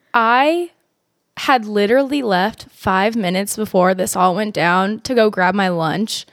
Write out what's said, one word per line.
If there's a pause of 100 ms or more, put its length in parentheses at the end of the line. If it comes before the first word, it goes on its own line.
(140)
I (680)
had
literally
left
five
minutes
before
this
all
went
down
to
go
grab
my
lunch.